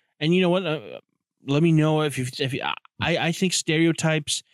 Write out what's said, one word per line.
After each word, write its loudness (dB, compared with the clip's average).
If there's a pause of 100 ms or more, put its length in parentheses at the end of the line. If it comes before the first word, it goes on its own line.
(200)
and 2
you 4
know 2
what? 0
Uh, -8 (480)
let 4
me 4
know 4
if -4
you, -4 (120)
if -4
you, -6 (380)
I, 0
I 0
think -2
stereotypes, 0